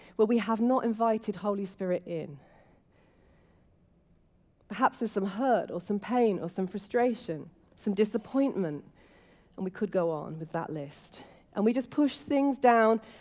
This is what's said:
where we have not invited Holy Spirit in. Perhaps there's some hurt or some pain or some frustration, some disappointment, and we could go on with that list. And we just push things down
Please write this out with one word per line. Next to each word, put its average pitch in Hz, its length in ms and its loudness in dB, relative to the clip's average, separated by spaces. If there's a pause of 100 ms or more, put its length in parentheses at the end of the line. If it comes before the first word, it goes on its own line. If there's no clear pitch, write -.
(160)
where 220 100 4
we 233 120 2
have 214 220 0
not 247 240 4
invited 220 520 0
Holy 202 280 -2
Spirit 185 420 -4
in. 147 340 -8 (2250)
Perhaps 220 320 0
there's 220 140 -4
some 196 140 0
hurt 214 440 0
or 175 100 -6
some 208 200 -4
pain 220 400 2
or 170 80 -6
some 185 180 -4
frustration, 208 840 -2 (260)
some 208 180 -2
disappointment, 214 880 0 (720)
and 190 100 -8
we 185 60 -4
could 185 220 -4
go 175 180 2
on 156 300 -6
with 160 100 -12
that 165 200 -4
list. 147 500 -12 (360)
And 208 80 2
we 233 80 4
just 254 160 -2
push 294 300 0
things 277 400 2
down 226 420 6 (200)